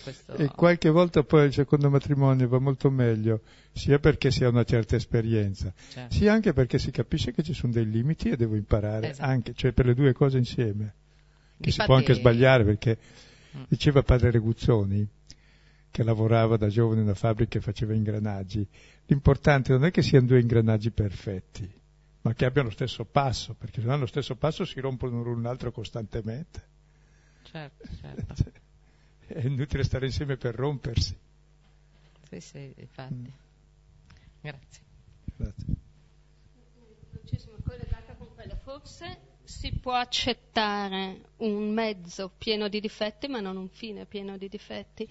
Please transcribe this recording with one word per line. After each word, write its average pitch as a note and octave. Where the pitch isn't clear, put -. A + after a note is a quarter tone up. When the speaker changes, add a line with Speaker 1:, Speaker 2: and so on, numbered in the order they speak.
Speaker 1:
Questo -
Speaker 2:
E D3
qualche E3+
volta E3
poi D3+
il C3
secondo C#3+
matrimonio C3+
va B2+
molto C#3
meglio, A2+
sia -
perché D3
si G#2+
ha B2
una A#2+
certa A#2
esperienza, A2
Speaker 1:
Certo. B2
Speaker 2:
sia G#3
anche G#3+
perché C3
si -
capisce D3
che -
ci D#3+
sono A#2+
dei A2+
limiti B2
e F#3
devo A2+
imparare G#2+
Speaker 1:
Esatto. C#3
Speaker 2:
anche, A#2+
cioè B2+
per B2+
le B2
due C3+
cose C3+
insieme, G#2+
che -
si -
Speaker 1:
Infatti G#3+
Speaker 2:
può C3+
anche C3
sbagliare, B2
perché G#2+
Speaker 1:
Mm. C#3
Speaker 2:
diceva C#3
padre B2
Reguzzoni, G#2+
che -
lavorava A2+
da G#2
giovane A2
in G#2+
una G2+
fabbrica A2+
e -
faceva G#2+
ingranaggi, G#2
l'importante C#3
non C3
è F3+
che -
siano C3
due B2+
ingranaggi A2+
perfetti, G2
ma A#2
che C3
abbiano B2+
lo G2
stesso -
passo, C3
perché -
se A#2
non A#2
hanno C#3
lo A#2+
stesso B2+
passo D#3
si -
rompono B2+
l'un A#2
l'altro A#2+
costantemente. A2+
Speaker 1:
Certo, -
certo. -
Speaker 2:
<laughs> -
È D3
inutile C#3
stare C3
insieme C#3
per A#2
rompersi. B2+
Speaker 1:
Sì, F3
sì, C#3
infatti. -
Speaker 2:
Mm. B2
Speaker 1:
Grazie. -
Speaker 2:
Grazie. -
Speaker 3:
Moltissimo A3
collegata B3
con A#3+
quello. -
Forse E4
si -
può B3
accettare G#3
un G#3
mezzo G3
pieno G#3+
di G#3
difetti, G#3+
ma C4
non F#3+
un F#3
fine G3
pieno G3
di G3
difetti. G#3